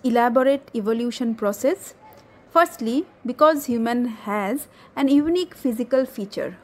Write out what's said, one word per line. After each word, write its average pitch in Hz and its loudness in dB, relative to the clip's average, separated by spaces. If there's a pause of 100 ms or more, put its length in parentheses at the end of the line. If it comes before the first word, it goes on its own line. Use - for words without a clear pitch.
elaborate 254 2
evolution 233 -2
process? 226 -4 (560)
Firstly, 320 0 (180)
because 285 2
human 233 -2
has 214 -6 (260)
an 277 2
unique 320 2
physical 254 0
feature 202 -8